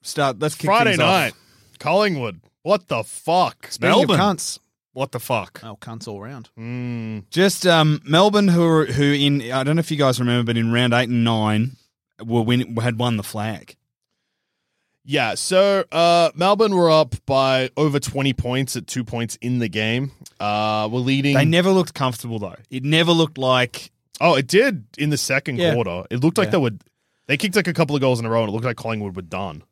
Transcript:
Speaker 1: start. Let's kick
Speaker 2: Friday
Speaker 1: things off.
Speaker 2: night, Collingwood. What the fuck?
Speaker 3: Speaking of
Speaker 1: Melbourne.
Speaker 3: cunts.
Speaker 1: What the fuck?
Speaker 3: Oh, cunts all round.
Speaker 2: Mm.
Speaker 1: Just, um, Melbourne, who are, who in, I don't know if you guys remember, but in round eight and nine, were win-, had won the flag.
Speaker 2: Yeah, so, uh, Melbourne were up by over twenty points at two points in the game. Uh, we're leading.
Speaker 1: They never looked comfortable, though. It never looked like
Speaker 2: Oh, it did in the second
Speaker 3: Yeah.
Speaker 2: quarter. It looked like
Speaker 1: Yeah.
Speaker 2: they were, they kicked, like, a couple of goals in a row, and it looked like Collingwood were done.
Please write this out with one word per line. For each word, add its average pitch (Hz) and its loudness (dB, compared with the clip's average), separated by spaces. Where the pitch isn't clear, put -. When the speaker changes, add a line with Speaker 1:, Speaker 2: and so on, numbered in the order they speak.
Speaker 1:
start. 139 -4
Let's 151 -2
kick - -8
Speaker 2:
Friday 226 4
Speaker 1:
things 170 0
off. 156 4
Speaker 2:
night, 170 2
Collingwood. 151 -2
What 196 -2
the 117 -4
fuck? - -2
Speaker 3:
Speaking 127 0
of - 4
Speaker 1:
Melbourne. 190 2
Speaker 3:
cunts. 190 -2
Speaker 1:
What 135 -6
the 120 -8
fuck? 110 -6
Speaker 3:
Oh, 107 -16
cunts 113 -14
all 101 -12
round. 117 -16
Speaker 2:
Mm. 117 -8
Speaker 1:
Just, 180 0
um, 156 4
Melbourne, 202 4
who 170 4
are, 160 4
who 143 2
in, 143 0
I 131 -2
don't 151 2
know 165 2
if 151 -4
you 156 -2
guys 135 2
remember, 120 0
but 113 0
in 113 0
round 120 2
eight 120 2
and 117 2
nine, 110 0
were 117 0
win-, 120 0
had 117 -2
won 120 0
the 101 -4
flag. 107 -10
Speaker 2:
Yeah, 131 0
so, 196 2
uh, 170 4
Melbourne 202 0
were 175 4
up 156 4
by 131 0
over 143 0
twenty 139 -2
points 127 -4
at 120 -8
two 127 -6
points 117 -6
in 123 -2
the 117 -2
game. 113 -2
Uh, 107 -2
we're 123 -2
leading. 135 0
Speaker 1:
They 135 2
never 175 2
looked 180 0
comfortable, 120 -6
though. 92 -10
It 127 -10
never 160 2
looked 160 2
like 127 0
Speaker 2:
Oh, 170 6
it 131 0
did 196 2
in 147 -2
the 147 0
second 135 -4
Speaker 3:
Yeah. 170 2
Speaker 2:
quarter. 95 -2
It 120 -4
looked 170 2
like 202 2
Speaker 1:
Yeah. - -2
Speaker 2:
they 190 2
were, 127 0
they 156 0
kicked, 202 -2
like, 196 0
a 175 -4
couple 147 0
of 131 0
goals 127 2
in 117 -6
a - -6
row, 113 0
and 107 -2
it - -6
looked 113 -4
like 117 -6
Collingwood 104 -6
were 95 -10
done. 90 -10